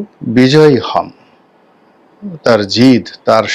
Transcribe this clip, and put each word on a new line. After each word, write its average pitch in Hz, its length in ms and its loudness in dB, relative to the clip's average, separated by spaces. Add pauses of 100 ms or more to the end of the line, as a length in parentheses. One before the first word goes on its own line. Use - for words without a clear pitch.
(380)
বিজয়ী 139 400 4 (120)
হন, 87 180 -6 (1400)
তার 113 180 0 (120)
জিদ, 123 320 2 (220)
তার 110 160 2 (120)